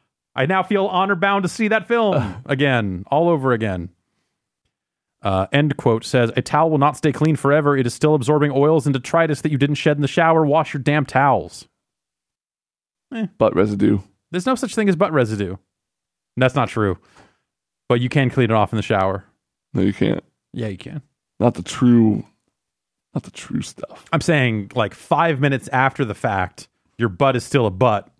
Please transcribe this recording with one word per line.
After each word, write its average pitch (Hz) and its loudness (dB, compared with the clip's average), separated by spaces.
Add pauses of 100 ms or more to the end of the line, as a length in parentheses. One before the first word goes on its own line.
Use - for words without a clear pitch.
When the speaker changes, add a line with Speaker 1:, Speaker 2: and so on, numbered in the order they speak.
(360)
Speaker 1:
I 131 -2
now 185 0
feel 196 0
honor 190 0
bound 196 0
to 175 0
see 220 -2
that 214 -2
film 156 0
Speaker 2:
<laughs> - -20
Speaker 1:
again, 120 0
all 165 2
over 135 0
again. 95 -4 (1300)
Uh, 98 -2
end 143 2
quote 113 0
says, 117 0
"A 123 -2
towel 156 0
will 151 2
not 143 2
stay 151 0
clean 151 0
forever. 143 2
It 131 2
is 117 -4
still 151 2
absorbing 147 2
oils 147 2
and 139 2
detritus 151 0
that 160 -2
you 139 0
didn't 147 0
shed 147 0
in 147 -2
the 139 0
shower. 165 2
Wash 151 0
your 143 -6
damn 147 0
towels." 127 0 (1500)
Eh. 220 -6 (100)
Speaker 2:
Butt - 2
residue. 104 2 (320)
Speaker 1:
There's 180 -4
no 262 2
such 233 -6
thing 214 0
as 180 2
butt 165 0
residue. 104 -2 (800)
That's 127 2
not 120 0
true. 101 0 (880)
But 123 2
you 123 -2
can 135 2
clean 127 2
it 110 0
off 107 0
in 113 -2
the 104 -2
shower. 95 -2 (500)
Speaker 2:
No, 95 0
you 98 0
can't. 107 -2 (300)
Speaker 1:
Yeah, 113 -6
you 98 -10
can. - -14 (360)
Speaker 2:
Not 113 2
the 87 -10
true, 113 2 (880)
not - -6
the - -20
true - -8
stuff. - -16
Speaker 1:
I'm 160 -2
saying, 117 -2
like, 107 -2
five 160 0
minutes 139 -2
after 131 0
the 104 -4
fact, 95 -4 (280)
your 113 0
butt 131 0
is 117 -4
still 127 0
a 101 0
butt. 104 0 (100)